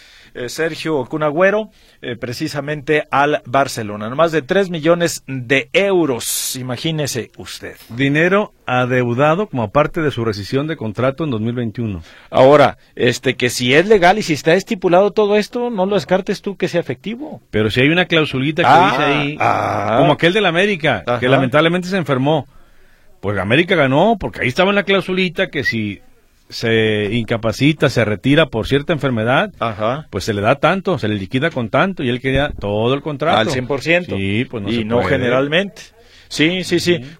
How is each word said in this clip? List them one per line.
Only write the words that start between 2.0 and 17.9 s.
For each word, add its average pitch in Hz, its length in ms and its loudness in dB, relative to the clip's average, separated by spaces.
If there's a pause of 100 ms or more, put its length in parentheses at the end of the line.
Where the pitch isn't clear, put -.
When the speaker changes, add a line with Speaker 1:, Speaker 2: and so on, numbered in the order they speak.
Speaker 1:
eh, 120 160 -10
precisamente 147 960 -4
al 143 340 2
Barcelona. 113 640 -2
No 127 80 -6
más 160 160 2
de 160 80 0
tres 185 280 0
millones 170 560 0
de 135 460 -2
euros, 165 880 0
imagínese 127 800 -6
usted. - 400 -16 (100)
Speaker 2:
Dinero 151 640 0 (120)
adeudado 127 840 0
como 113 240 -4
parte 151 300 0
de 147 100 0
su 117 140 -6
rescisión 113 420 -4
de 160 80 -6
contrato 123 480 -4
en 151 80 -4
dos 110 80 -4
mil 117 140 -4
veintiuno. 110 500 -6 (260)
Speaker 1:
Ahora, 131 480 6 (180)
este, 123 400 0
que 123 140 0
si 123 240 0
es 170 140 4
legal 202 320 6
y - 20 -4
si 170 120 -2
está 160 200 2
estipulado 190 580 2
todo 208 260 2
esto, 240 320 -2
no 190 160 -2
lo 202 100 0
descartes 185 460 -2
tú 196 160 -8
que 185 100 -2
sea 170 140 0
efectivo. 233 600 -10 (100)
Speaker 2:
Pero 107 200 0
si - 80 0
hay 135 100 6
una 175 160 2